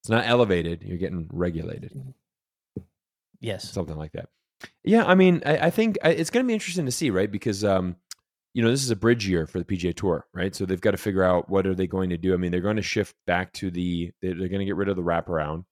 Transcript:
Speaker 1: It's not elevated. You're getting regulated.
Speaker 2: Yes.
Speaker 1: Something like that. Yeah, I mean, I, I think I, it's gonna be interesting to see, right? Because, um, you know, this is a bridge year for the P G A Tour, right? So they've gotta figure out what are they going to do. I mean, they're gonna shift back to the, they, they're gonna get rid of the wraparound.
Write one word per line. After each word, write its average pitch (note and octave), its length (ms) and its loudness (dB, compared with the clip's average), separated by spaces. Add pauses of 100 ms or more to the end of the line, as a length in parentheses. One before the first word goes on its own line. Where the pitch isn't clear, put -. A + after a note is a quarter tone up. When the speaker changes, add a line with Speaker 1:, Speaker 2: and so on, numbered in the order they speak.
Speaker 1:
It's - 80 -14
not A2+ 160 2
elevated. F2+ 560 2
You're F#2 160 -8
getting E2+ 340 -6
regulated. F2 800 -6 (1300)
Speaker 2:
Yes. G2 300 -8
Speaker 1:
Something D#2+ 260 -6
like D#2 160 -10
that. E2+ 160 -12 (540)
Yeah, G#3 220 4
I F3+ 100 6
mean, F#3 300 6
I, D3+ 220 2
I E3+ 40 4
think A3 320 0
I, D#3 80 4
it's D#3+ 200 0
gonna B3+ 160 0
be A#3 80 0
interesting F3+ 320 -4
to B2 60 -2
see, A#2 180 -2
right? G2 200 2
Because, G2+ 340 -4
um, F#2 320 2 (580)
you A#2+ 80 0
know, A2+ 80 6
this C3+ 140 2
is B2+ 60 -2
a A2 60 2
bridge A2+ 300 4
year E2+ 200 2
for F#2 120 -6
the F2 60 -4
P F#2+ 120 -4
G F2 120 -2
A E2 40 -2
Tour, E2 400 -2
right? F#2 220 -4
So G2+ 100 -4
they've F#2 160 -2
gotta G2+ 160 2
figure F#2+ 280 0
out F2+ 260 2
what F#2+ 160 2
are F#2+ 80 2
they F#2 120 0
going F#2 240 -2
to F2 60 -2
do. F#2 160 0
I F2+ 60 4
mean, F2+ 120 0
they're F2+ 100 0
gonna G#2 220 0
shift - 320 -4 (120)
back F2+ 280 -2
to G2 160 -6
the, F2 420 -4 (100)
they, F#2 100 -4
they're F2+ 160 -4
gonna G2 160 -2
get G2 120 -4
rid G2 120 -2
of G2 80 -2
the F2+ 60 -4
wraparound. E2+ 680 -2